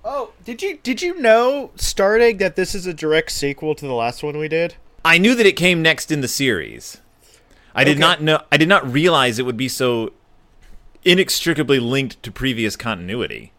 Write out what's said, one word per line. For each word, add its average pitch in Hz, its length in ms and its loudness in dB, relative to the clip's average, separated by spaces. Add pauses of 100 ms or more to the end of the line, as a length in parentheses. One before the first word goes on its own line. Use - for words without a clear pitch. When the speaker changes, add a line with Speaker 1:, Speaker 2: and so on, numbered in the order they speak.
(140)
Speaker 1:
Oh, 254 180 -8 (120)
did 233 160 -12
you, 370 220 -6
did 247 180 -4
you 359 180 -6
know, 247 580 4
starting, 214 600 2
that 185 180 -2
this 185 200 -2
is 185 120 -8
a 180 60 -6
direct 156 400 0
sequel 143 420 -4
to 147 120 -10
the 131 80 -4
last 117 280 -4
one 147 140 -8
we 156 100 -6
did? 165 280 -2 (320)
Speaker 2:
I 170 100 6
knew 214 180 4
that 233 120 4
it 185 100 4
came 175 240 2
next 160 320 0
in 147 80 -2
the 123 80 -4
series. 80 720 -4 (760)
I 123 80 0
did 147 100 4
Speaker 1:
Okay. 143 80 0
Speaker 2:
not 160 220 2
know, 156 200 2 (100)
I 147 60 4
did 160 100 4
not 139 240 2
realize 139 460 2
it 127 80 -4
would 120 100 -6
be 127 140 -4
so 120 420 -2 (920)
inextricably 156 760 2
linked 127 440 -4
to 113 60 -12
previous 113 460 -4
continuity. 92 840 -8